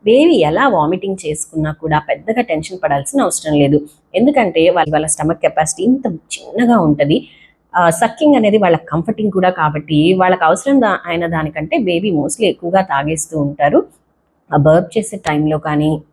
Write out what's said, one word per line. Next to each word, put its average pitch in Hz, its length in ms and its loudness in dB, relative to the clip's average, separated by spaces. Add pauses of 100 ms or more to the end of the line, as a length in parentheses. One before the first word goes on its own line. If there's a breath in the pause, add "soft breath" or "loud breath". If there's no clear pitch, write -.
బేబీ 285 300 6
ఎలా 180 320 2
వామిటింగ్ 185 480 0 (120)
చేసుకున్నా 151 440 -6
కూడా 151 380 -2
పెద్దగా 214 320 -2
టెన్షన్ 175 420 -4
పడాల్సిన 147 380 -2
అవసరం 165 320 -2
లేదు. 147 280 0 (340 loud breath)
ఎందుకంటే 202 540 2
వాళ్ళ, 160 240 0
వాళ్ళ 151 120 0
స్టమక్ 156 360 -4
కెపాసిటీ 156 420 -2
ఇంత 262 220 0
చిన్నగా 214 720 -2
ఉంటది. 151 480 0 (480 loud breath)
ఆ, 170 140 4
సక్కింగ్ 240 460 2
అనేది 214 220 2
వాళ్ళకి 175 280 2
కంఫర్టింగ్ 202 460 -4
కూడా 185 180 2
కాబట్టి 156 640 0
వాళ్ళకి 185 300 2
అవసరం 247 380 2
దా-, 202 260 0
అయిన 170 200 -4
దానికంటే 160 500 -4
బేబీ 190 340 -2
mostly 156 320 -2
ఎక్కువగా 185 380 0
తాగేస్తూ 151 580 -4
ఉంటారు. 143 460 0 (680)
ఆ 147 40 2
బర్ప్ 156 400 2
చేసే 208 200 -6
టైంలో 151 400 -2
కానీ 151 440 -2 (120)